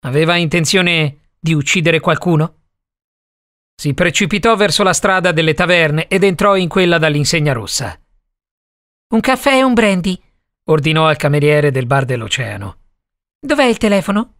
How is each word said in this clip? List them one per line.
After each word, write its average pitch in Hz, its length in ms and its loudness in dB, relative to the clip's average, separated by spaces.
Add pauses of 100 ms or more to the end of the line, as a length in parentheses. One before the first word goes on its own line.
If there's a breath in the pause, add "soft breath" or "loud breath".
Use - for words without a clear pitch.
Aveva 156 340 0
intenzione 170 1040 -2
di 160 160 0
uccidere 160 440 0
qualcuno? 160 640 -2 (1080)
Si 143 200 -4
precipitò 185 600 0
verso 202 280 0
la 185 100 2
strada 185 380 0
delle 160 240 0
taverne 165 520 0
ed 190 160 0
entrò 196 320 2
in 185 140 -2
quella 175 300 2
dall'insegna 151 520 0
rossa. 107 480 -8 (1080)
"Un 226 120 2
caffè 262 340 0
e 262 80 4
un 262 100 2
brandy", 190 480 0 (440)
ordinò 160 420 2
al 151 100 2
cameriere 147 540 2
del 127 160 -2
bar 135 180 0
dell'oceano. 110 720 -8 (600)
"Dov'è 277 260 0
il 233 120 0
telefono?" 202 640 -2